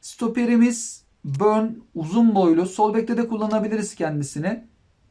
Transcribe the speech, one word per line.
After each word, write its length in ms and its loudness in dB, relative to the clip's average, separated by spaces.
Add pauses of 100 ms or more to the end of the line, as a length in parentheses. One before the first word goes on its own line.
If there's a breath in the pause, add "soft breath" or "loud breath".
Stoperimiz 1040 0 (200)
Burn, 420 2 (280)
uzun 400 2
boylu. 320 4
Sol 280 0
bekte 220 -2
de 120 -2
kullanabiliriz 640 -2
kendisini. 720 -6 (460)